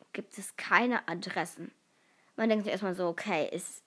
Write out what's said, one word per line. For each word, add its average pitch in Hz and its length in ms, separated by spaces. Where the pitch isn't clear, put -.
gibt - 240
es - 180
keine 233 520
Adressen. 175 680
Man 220 140
denkt 214 160
sich 208 60
erstmal 185 240
so, 185 120
„Okay, 170 440
ist, - 360